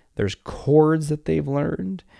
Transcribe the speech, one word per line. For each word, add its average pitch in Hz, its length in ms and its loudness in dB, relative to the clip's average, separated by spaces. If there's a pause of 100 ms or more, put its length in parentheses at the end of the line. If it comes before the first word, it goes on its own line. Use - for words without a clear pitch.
(160)
There's 98 200 -2
chords 156 720 2
that 151 160 -6
they've 156 220 0
learned. 165 560 -4 (160)